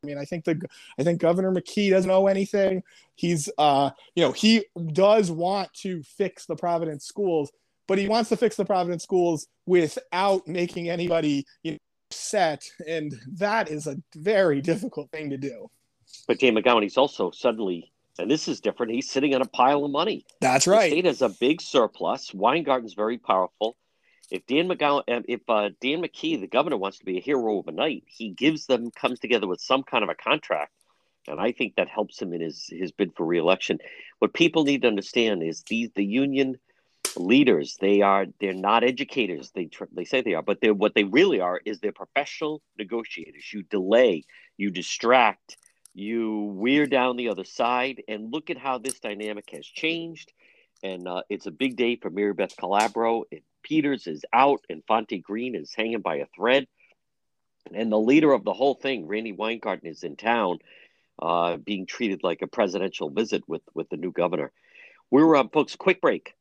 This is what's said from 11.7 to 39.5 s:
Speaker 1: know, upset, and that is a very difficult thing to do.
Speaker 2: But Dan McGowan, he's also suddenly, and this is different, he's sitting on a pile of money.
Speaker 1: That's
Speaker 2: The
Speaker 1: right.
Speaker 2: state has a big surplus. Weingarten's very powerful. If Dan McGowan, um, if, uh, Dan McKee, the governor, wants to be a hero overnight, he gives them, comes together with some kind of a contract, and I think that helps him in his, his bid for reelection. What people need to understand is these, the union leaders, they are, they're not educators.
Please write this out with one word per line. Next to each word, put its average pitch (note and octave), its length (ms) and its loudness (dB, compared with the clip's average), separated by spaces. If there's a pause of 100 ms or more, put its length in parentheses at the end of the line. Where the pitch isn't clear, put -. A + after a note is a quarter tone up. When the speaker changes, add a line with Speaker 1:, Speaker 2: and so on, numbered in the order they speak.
Speaker 1:
know, D3+ 60 -10 (320)
upset, E3 520 0 (240)
and D3+ 280 -6 (180)
that G3+ 380 -2
is D3+ 160 -8
a C#3 100 -6 (180)
very E3+ 460 2
difficult D#3+ 520 -4
thing D3+ 180 -8
to C#3 80 -6
do. A#2+ 320 -10 (580)
Speaker 2:
But - 120 2
Dan A#2 160 6
McGowan, A2 260 6
he's G2+ 160 -2
also B2 320 2
suddenly, G#2 600 -2 (280)
and F#2 120 -4
this D#3 180 0
is C#3+ 120 -6
different, A2 320 -2
he's B2+ 180 -4
sitting C3+ 240 0
on B2+ 60 2
a C3 60 0
pile C#3+ 400 2
of D3 40 -4
money. E3 360 -2 (160)
Speaker 1:
That's E3 240 4
Speaker 2:
The F#3 60 6
Speaker 1:
right. G3 200 6
Speaker 2:
state F3+ 140 2
has C#3 160 2
a A#2 80 2
big C#3 320 0
surplus. A2 680 0
Weingarten's B2 600 0
very G#2+ 240 -4
powerful. G2 640 -2 (520)
If - 160 -8
Dan D#3 200 0
McGowan, D3 360 0 (120)
um, A#2 140 -4
if, B2 180 -4
uh, G#2 220 2 (140)
Dan D3 180 -2
McKee, D#3 400 -4
the F#2 60 -10
governor, C3+ 320 0
wants G2 200 -6
to - 60 -20
be F#2 140 -4
a - 20 -4
hero A#2+ 340 0
overnight, F#2 520 -4
he A2 240 -12
gives D#3+ 340 0
them, A#2+ 260 0
comes B2 300 -6
together G#2+ 260 0
with F2+ 140 -4
some C3+ 220 0
kind B2 200 0
of F#2+ 60 -2
a E2+ 60 -4
contract, F2+ 580 -2 (560)
and D2 100 -6
I A2 140 0
think - 240 -6
that F2+ 120 0
helps - 300 -6
him F2+ 140 -6
in E2+ 80 -6
his, D#2+ 260 -8
his E2+ 260 -8
bid F#2 220 -2
for E2+ 120 -2
reelection. F2 520 0 (420)
What G#2+ 120 2
people E3 320 2
need C#3 180 0
to B2 60 6
understand G#2 540 0
is E2 220 -6
these, A2+ 300 -4
the G2+ 100 0
union C3 520 0 (580)
leaders, F#2+ 640 4
they G2+ 220 4
are, G2 240 6 (160)
they're F#2+ 140 -2
not G#2 300 2
educators. A2 720 -2